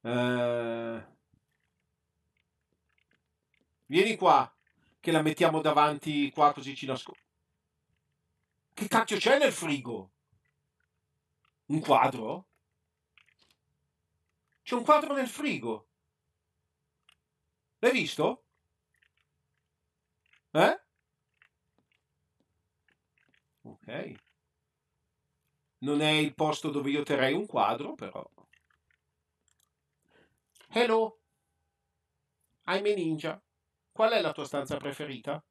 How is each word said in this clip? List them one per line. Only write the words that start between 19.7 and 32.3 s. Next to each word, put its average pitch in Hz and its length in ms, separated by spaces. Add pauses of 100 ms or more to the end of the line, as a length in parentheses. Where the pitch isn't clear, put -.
Eh? 240 300 (2750)
Ok. - 500 (1700)
Non 147 200
è 156 120
il 151 220
posto 156 360
dove 143 220
io 147 120
terrei 135 300
un 196 120
quadro, 117 480
però. - 320 (2500)
Hello. 220 500 (1500)